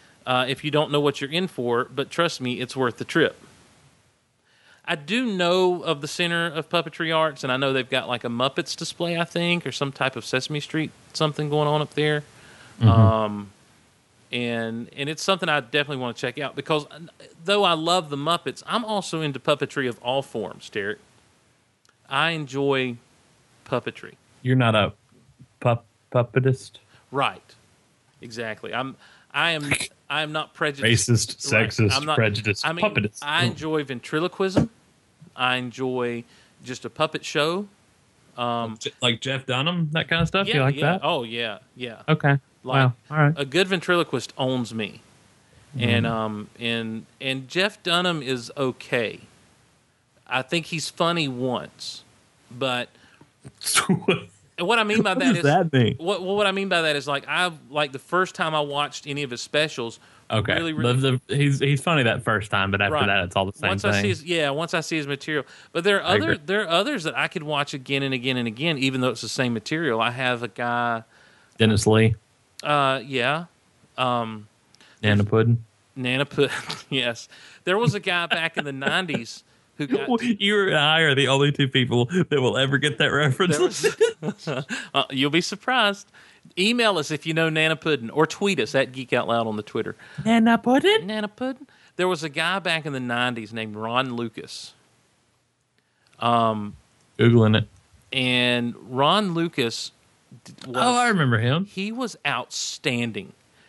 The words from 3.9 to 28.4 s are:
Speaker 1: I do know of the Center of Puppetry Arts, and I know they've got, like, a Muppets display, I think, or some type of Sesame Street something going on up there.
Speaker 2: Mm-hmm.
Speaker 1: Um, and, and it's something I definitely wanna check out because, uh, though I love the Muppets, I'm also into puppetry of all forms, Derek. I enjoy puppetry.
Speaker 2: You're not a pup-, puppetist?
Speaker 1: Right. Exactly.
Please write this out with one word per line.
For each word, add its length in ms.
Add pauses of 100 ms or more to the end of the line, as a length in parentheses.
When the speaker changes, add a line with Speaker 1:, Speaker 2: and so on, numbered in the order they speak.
Speaker 1:
I 60
do 300
know 580
of 180
the 60
Center 400
of 200
Puppetry 480
Arts, 280
and 100
I 40
know 160
they've 160
got, 180
like, 160
a 40
Muppets 480
display, 440
I 40
think, 440
or 40
some 200
type 240
of 100
Sesame 340
Street 300 (240)
something 360
going 180
on 140
up 120
there. 300 (580)
Speaker 2:
Mm-hmm. 80
Speaker 1:
Um, 600 (800)
and, 680
and 120
it's 140
something 240
I 120
definitely 380
wanna 180
check 240
out 160
because, 320
uh, 120 (460)
though 180
I 100
love 360
the 80
Muppets, 500
I'm 160
also 380
into 180
puppetry 480
of 140
all 220
forms, 460
Derek. 280 (1120)
I 220
enjoy 680 (680)
puppetry. 480 (280)
Speaker 2:
You're 140
not 200
a 180 (640)
pup-, 260 (260)
puppetist? 680 (320)
Speaker 1:
Right. 300 (800)
Exactly. 520